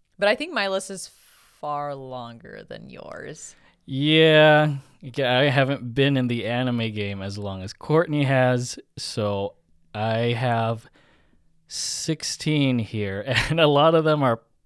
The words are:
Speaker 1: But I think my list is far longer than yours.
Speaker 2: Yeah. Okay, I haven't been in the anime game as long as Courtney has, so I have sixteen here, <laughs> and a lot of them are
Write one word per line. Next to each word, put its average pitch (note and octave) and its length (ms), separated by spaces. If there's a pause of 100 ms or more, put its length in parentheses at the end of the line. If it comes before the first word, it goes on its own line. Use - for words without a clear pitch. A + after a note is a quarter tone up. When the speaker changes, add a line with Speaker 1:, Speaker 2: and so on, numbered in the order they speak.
(180)
Speaker 1:
But G3+ 100
I A3 60
think E4 180
my G#3 140
list G3 240
is F#3+ 180 (520)
far D3 340
longer A#2+ 720
than - 220
yours. - 640 (320)
Speaker 2:
Yeah. D3+ 920 (300)
Okay, C3+ 180
I B2 200
haven't C3 500
been C#3 220
in B2+ 120
the A#2 180
anime A#2+ 460
game G2+ 300
as G2+ 160
long F#2+ 240
as F#2 100
Courtney D3+ 520
has, B2+ 540 (200)
so G2+ 560 (400)
I A2+ 400
have A#2 520 (840)
sixteen - 1120
here, G2+ 480
<laughs> - 240
and E3 100
a D#3 60
lot D3+ 280
of D#3+ 100
them D3+ 180
are A#2 180 (260)